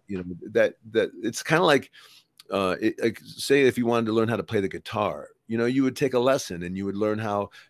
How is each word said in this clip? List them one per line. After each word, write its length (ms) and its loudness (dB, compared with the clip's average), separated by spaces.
you 100 -6
know, 80 -6
that, 240 2
that 180 2
it's 180 -4
kinda 220 2
like, 280 2
uh, 280 0
it, 220 0
like, 220 0
say 400 0
if 140 4
you 100 0
wanted 200 2
to 60 0
learn 160 4
how 60 0
to 80 -4
play 160 0
the 80 0
guitar, 640 -4
you 100 -2
know, 80 2
you 180 2
would 120 0
take 200 0
a 40 4
lesson 440 0
and 140 -6
you 80 -4
would 100 -4
learn 240 0
how 300 -2